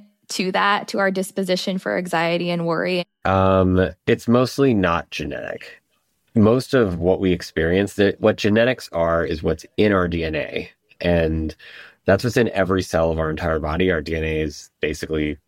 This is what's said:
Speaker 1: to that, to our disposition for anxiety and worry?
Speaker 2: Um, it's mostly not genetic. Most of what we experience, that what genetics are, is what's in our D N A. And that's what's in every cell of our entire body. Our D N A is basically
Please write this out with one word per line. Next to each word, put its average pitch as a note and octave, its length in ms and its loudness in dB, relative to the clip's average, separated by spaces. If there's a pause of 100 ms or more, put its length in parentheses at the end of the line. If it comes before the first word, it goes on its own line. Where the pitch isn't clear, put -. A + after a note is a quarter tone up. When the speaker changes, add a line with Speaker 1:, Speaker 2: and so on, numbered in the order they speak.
(300)
Speaker 1:
to F#3+ 220 -4
that, G3+ 380 0
to G#3+ 100 -6
our G3 100 2
disposition F#3+ 680 -2
for G3 200 -4
anxiety F3 520 -2
and E3+ 180 -2
worry? F3 380 -2 (200)
Speaker 2:
Um, F#2+ 640 4 (160)
it's A#2 220 0
mostly B2+ 460 2
not F2 360 0
genetic. - 720 -10 (540)
Most A#2 380 4
of G2 260 2
what F2+ 200 2
we F#2 120 2
experience, F2 640 0
that G2 240 2
what G#2+ 160 2
genetics A2+ 560 0
are, E2 340 0
is D#2+ 160 -4
what's E2 240 -4 (120)
in G#2 160 4
our F2+ 140 2
D E2+ 160 -2
N D#2 120 -4
A. - 340 -6 (300)
And D#2+ 560 0 (500)
that's G2 180 2
what's A#2+ 140 0
in A#2 120 4
every F#2+ 320 0
cell E2 300 0
of D#2+ 80 -2
our D#2+ 100 -2
entire D#2+ 300 -2
body. D#2+ 320 0
Our D#2+ 100 0
D D#2+ 140 -6
N D#2+ 80 -2
A D#2+ 180 -2
is - 280 -8 (120)
basically D#2 560 -4 (100)